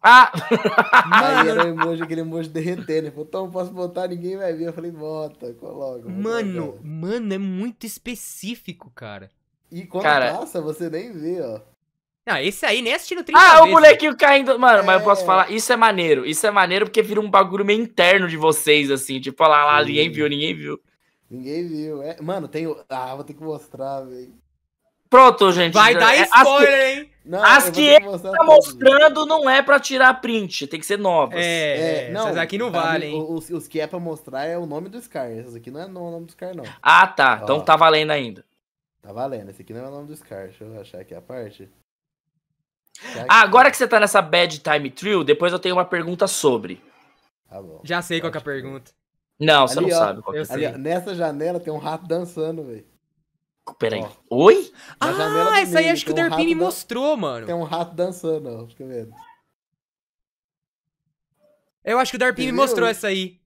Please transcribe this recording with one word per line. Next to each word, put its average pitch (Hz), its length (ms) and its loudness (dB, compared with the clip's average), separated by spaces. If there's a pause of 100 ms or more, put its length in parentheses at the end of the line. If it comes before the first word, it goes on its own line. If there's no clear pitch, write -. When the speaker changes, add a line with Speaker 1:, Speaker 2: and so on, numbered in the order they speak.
Speaker 1:
Ah! 247 300 8
<laughs> - 800 0 (100)
Speaker 2:
Aí - 120 0 (100)
Speaker 3:
Mano. 160 60 0
Speaker 2:
era 170 140 0
o 170 40 -2
emoji, 165 340 -4
aquele 160 200 -8
emoji 160 280 -8
derretendo. 165 420 -8
Ele 156 180 -4
falou, 151 160 -14
"Tom, 190 240 -10
posso 180 200 -8
botar? 180 380 -8
Ninguém 180 280 -10
vai 190 180 -6
ver." 165 140 -8
Eu 165 40 -12
falei, 170 180 -12
"Bota, 151 640 -14
coloca, 127 480 -14
vou 196 80 -16
Speaker 3:
Mano, 196 520 -6 (100)
Speaker 2:
colocar." - 140 -20
Speaker 3:
mano, 190 480 -8
é 190 40 -8
muito 196 480 -10
específico, - 1080 -16
cara. 101 360 -18 (400)
Speaker 2:
E 175 160 -16
quando 180 180 -8
Speaker 1:
Cara. 139 340 0
Speaker 2:
passa, 240 220 -10
você 156 300 -10
nem 202 220 -12
vê, 170 300 -10
ó. 113 180 -12 (680)
Speaker 3:
Ah, 151 160 -4
esse 196 240 -6
aí 240 160 -2
nem 233 120 -4
assistindo 349 300 -10
trinta 311 160 6
Speaker 1:
Ah, 339 200 12
o 330 40 12
Speaker 3:
vezes. - 100 4
Speaker 1:
bonequinho 302 420 8
caindo. 277 420 4
Mano, 233 260 6
mas 190 160 4
eu 214 40 -8
posso 202 180 2
Speaker 2:
É. 180 40 -4
Speaker 1:
falar, 185 240 2
isso 220 220 -2
é 240 40 2
maneiro. 175 500 2
Isso 156 200 -4
é 208 40 2
maneiro 196 340 2
porque 214 180 -2
vira 208 180 -2
um 208 100 -6
bagulho 190 340 2
meio 208 180 0
interno 185 460 2
de 160 80 -8
vocês, 151 540 2
assim. 135 300 -6
Tipo, 135 220 -6
olha 156 80 6
lá, 147 140 4
lá, 147 160 4
Speaker 2:
Sim. 147 80 0
Speaker 1:
ninguém 151 240 -2
viu, 151 160 -2
ninguém 147 260 -4
viu. 147 240 -12 (520)
Speaker 2:
Ninguém 139 360 -10
viu. 151 360 -10
É... 156 180 -14
Mano, 165 280 -8
tem 160 180 -8
o, 156 100 -8 (120)
ah, 127 260 -10
vou 143 100 -14
ter 147 100 -20
que - 80 -20
mostrar, 139 600 -12
velho. 127 320 -18 (760)
Speaker 1:
Pronto, 240 420 6
gente, 170 220 0
Speaker 3:
Vai 214 200 6
Speaker 1:
já - 40 0
Speaker 3:
dar 226 180 4
Speaker 1:
é, 302 60 4
as 294 80 0
que, 226 80 6
Speaker 3:
spoiler, 277 600 4
hein? 294 120 -16 (140)
Speaker 2:
Não, 185 200 -6
Speaker 1:
as 269 220 6
Speaker 2:
eu 277 60 -2
vou - 0 -
Speaker 1:
que - 80 -2
Speaker 2:
ter - 20 4 (180)
que - 20 -16
Speaker 1:
ele - 80 -16
Speaker 2:
mostrar 180 200 -10
Speaker 1:
tá - 80 -4
Speaker 2:
todos. 320 160 8 (120)
Speaker 1:
mostrando 285 600 4
não 302 240 2
é 269 120 4
pra 277 180 4
tirar 254 400 4
print, 214 480 -6
tem 165 120 -12
que - 60 -14
ser 202 120 -4
novas. 175 400 0
Speaker 3:
É, 170 40 -2
Speaker 2:
É, 160 640 -2
Speaker 3:
é, 120 60 -12
Speaker 2:
não, 220 160 -6
Speaker 3:
essas 175 100 -4
aqui 165 180 -6
não 233 140 -6
Speaker 2:
pra 170 100 -4
mim, 160 60 -2
Speaker 3:
valem, 151 300 -4
hein? 156 40 -6
Speaker 2:
o-, 156 140 -10
os, 160 160 -12
os 160 180 -10
que 156 120 -6
é 151 80 -4
pra 180 100 -12
mostrar 151 480 -10
é 170 100 -8
o 175 100 -8
nome 156 220 -12
do 226 140 -18
Scar. 139 280 -12
Essas 117 260 -16
aqui 117 140 -18
não 143 100 -16
é 185 80 -16
no-, 185 200 -18
o - 40 -12
nome 170 140 -16
do - 60 -20
Scar, 180 240 -16
não. 139 80 -14 (180)
Speaker 1:
Ah, 175 240 4
tá. 131 360 0
Então 131 160 -2
Speaker 2:
Ó. - 20 -6
Speaker 1:
tá 156 160 2
valendo 156 360 2
ainda. 123 320 -8 (580)
Speaker 2:
Tá 98 100 -20
valendo. 113 380 -12
Esse 98 120 -20
aqui 110 120 -20
não 123 100 -16
é 135 40 -16
o - 20 -18
nome 143 160 -20
do 151 100 -20
Scar. 98 280 -18
Deixa 95 200 -20
eu 110 160 -20
achar 92 200 -20
aqui 92 140 -20
a 87 60 -20
parte. 104 480 -20 (1300)
Será 240 280 -14
Speaker 1:
Ah, 226 140 6
agora 226 240 6
Speaker 2:
que 269 60 2
Speaker 1:
que - 60 -10
você 240 100 -2
tá 226 100 2
nessa 208 240 2
Bad 170 380 -2
Time 147 300 -4
Thrill, 185 340 -4
depois 175 280 0
eu 180 60 -6
tenho 180 180 -4
uma 180 80 0
pergunta 180 420 -4
sobre. 110 560 -4 (640)
Speaker 2:
Tá 98 120 -20
bom. 156 220 -20
Speaker 3:
Já 170 200 -6
sei 165 180 -6
qual 165 100 -8
que 151 60 -12
é - 20 -8
a 139 40 -12
Speaker 2:
Acho - 20 -20
que 147 60 -10 (120)
Speaker 3:
pergunta. 135 280 -18 (500)
Speaker 1:
Não, 151 260 4
você 131 120 -4
Speaker 2:
Ali, 180 120 0
Speaker 1:
não 165 60 0
Speaker 2:
ó. 165 40 2
Speaker 1:
sabe 104 220 -2
qual - 100 -12
que 151 60 -10
Speaker 3:
Eu 156 40 -8
Speaker 1:
é. - 20 -8
Speaker 3:
sei. 143 220 -8
Speaker 2:
Ali, 117 80 -8
ó. 127 40 -16
Nessa 175 360 -6
janela 165 440 -6
tem 165 140 -10
um 151 60 -8
rato 160 280 -10
dançando, 165 580 -8
velho. 117 200 -18 (960)
Speaker 1:
Peraí. 110 240 -4 (260)
Speaker 2:
Ó. 127 160 0
Speaker 1:
Oi? 277 280 4 (280)
Speaker 2:
Na 311 120 -4
janela 427 380 -2
Speaker 3:
Ah, 440 40 0
Speaker 2:
do 403 60 2
Speaker 3:
essa 320 180 -2
aí 320 60 0
Speaker 2:
meio, 330 100 0
Speaker 3:
acho - 100 -8
que 156 60 -10
o 151 40 -4
Speaker 2:
tem 165 100 -2
um 165 40 -2
Speaker 3:
Derpin 160 160 -2
me 165 80 -2
Speaker 2:
rato 160 60 -4
dan-, 175 80 -2
Speaker 3:
mostrou, 262 500 -6
mano. 131 300 -8
Speaker 2:
tem 170 80 -8
um 170 80 -8
rato 170 320 -8
dançando, 165 540 -8
ó. 117 180 -16
Fica 131 180 -20
vendo. 117 280 -14 (2750)
Speaker 3:
Eu 226 140 -2
acho 254 140 -2
que 254 40 -12
o - 20 -10
Derpin 254 240 -2
me 254 60 -4
Speaker 2:
Entendeu? 254 140 -2
Speaker 3:
mostrou 233 260 0
essa 220 200 -6
aí. 190 380 -8